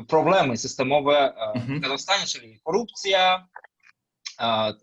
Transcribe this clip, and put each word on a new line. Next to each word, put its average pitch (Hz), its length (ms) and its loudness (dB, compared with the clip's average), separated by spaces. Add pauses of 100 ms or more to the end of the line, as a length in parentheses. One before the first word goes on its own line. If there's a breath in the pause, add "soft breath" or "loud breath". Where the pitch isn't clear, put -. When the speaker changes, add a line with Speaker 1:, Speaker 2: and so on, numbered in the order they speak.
Speaker 1:
problemy 160 480 4
systemowe, 139 600 2 (180)
e, 110 180 -6
Speaker 2:
Mhm. 127 240 -6
Speaker 1:
w 156 40 -6
Kazachstanie, 175 440 -4
czyli 113 380 -12
korupcja, 185 840 0 (920)
e, 110 420 0